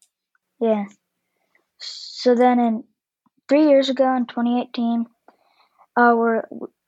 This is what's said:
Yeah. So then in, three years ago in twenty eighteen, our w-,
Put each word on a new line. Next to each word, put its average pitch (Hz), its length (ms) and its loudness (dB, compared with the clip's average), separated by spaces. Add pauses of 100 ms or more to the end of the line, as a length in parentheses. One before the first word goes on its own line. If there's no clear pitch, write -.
(600)
Yeah. 214 260 -2 (920)
So - 560 -4
then 247 260 2
in, 226 240 -2 (640)
three 302 220 4
years 269 200 4
ago 262 260 0
in 247 100 -2
twenty 240 340 -4
eighteen, 233 460 -4 (880)
our 233 540 2
w-, - 220 -16 (160)